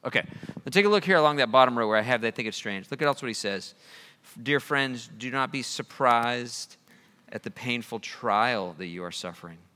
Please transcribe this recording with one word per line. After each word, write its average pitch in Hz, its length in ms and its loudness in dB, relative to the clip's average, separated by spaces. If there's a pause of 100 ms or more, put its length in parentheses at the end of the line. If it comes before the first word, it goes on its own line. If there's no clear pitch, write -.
Okay, 202 180 0
now - 480 -12
take 202 160 4
a - 20 4
look 208 160 4
here 180 120 4
along 151 200 6
that 123 140 2
bottom 127 260 6
row 113 120 2
where 107 80 4
I 107 60 4
have, 120 180 0
"They 113 100 0
think 110 160 -6
it's 104 100 -6
strange." 98 360 -8
Look 139 100 -6
at 147 60 2
else 135 120 -2
what 127 80 -6
he 110 60 -6
says. 98 400 -6 (640)
"Dear 135 200 2
friends, 131 580 -2
do 123 140 -8
not 135 180 0
be 135 120 -6
surprised 120 1120 0 (540)
at - 120 -10
the 110 80 -8
painful 120 480 -6
trial 104 800 0
that 90 80 -8
you 87 160 -8
are 87 80 -8
suffering 85 480 -12 (180)